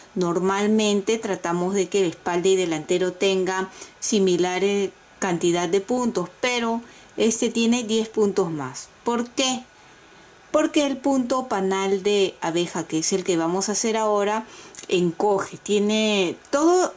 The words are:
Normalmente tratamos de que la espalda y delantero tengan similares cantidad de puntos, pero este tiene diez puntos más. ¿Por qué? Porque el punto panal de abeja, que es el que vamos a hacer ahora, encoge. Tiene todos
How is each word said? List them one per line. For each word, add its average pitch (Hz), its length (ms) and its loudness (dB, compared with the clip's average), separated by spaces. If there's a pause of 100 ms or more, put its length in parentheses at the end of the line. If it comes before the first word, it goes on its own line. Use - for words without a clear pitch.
(160)
Normalmente 202 1040 0
tratamos 180 560 -2
de 185 120 0
que 202 140 0
la 185 60 2
espalda 175 400 -2
y 190 80 6
delantero 180 580 0
tengan 190 560 0 (300)
similares 190 880 0 (300)
cantidad 175 500 0
de 196 120 2
puntos, 240 480 -2 (120)
pero 233 400 -2 (360)
este 220 320 2
tiene 233 340 2
diez 220 240 -2
puntos 202 440 0
más. 135 360 -10 (160)
¿Por 240 260 -2
qué? 254 340 -2 (840)
Porque 311 380 2
el 269 100 -2
punto 262 520 0
panal 190 540 0
de 202 360 2
abeja, 165 480 -2
que 156 120 -2
es - 120 0
el 185 140 -2
que 180 100 2
vamos 170 320 0
a 208 60 -2
hacer 226 240 0
ahora, 214 480 0 (420)
encoge. 180 680 0
Tiene 208 800 0 (140)
todos 339 460 4